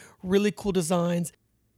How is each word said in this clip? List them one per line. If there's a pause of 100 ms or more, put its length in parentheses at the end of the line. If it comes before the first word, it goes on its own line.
(220)
really
cool
designs. (460)